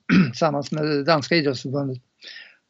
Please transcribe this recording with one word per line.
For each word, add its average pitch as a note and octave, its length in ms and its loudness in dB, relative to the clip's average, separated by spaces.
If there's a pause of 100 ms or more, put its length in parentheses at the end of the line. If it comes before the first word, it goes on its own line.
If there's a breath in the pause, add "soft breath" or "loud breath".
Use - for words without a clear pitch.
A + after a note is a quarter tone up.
(120)
<clears throat> E3+ 200 6
tillsammans C#3+ 400 -2
med D#3 140 -2
det D3 180 0
danska D#3 320 2
idrottsförbundet. C#3 640 -2 (720 loud breath)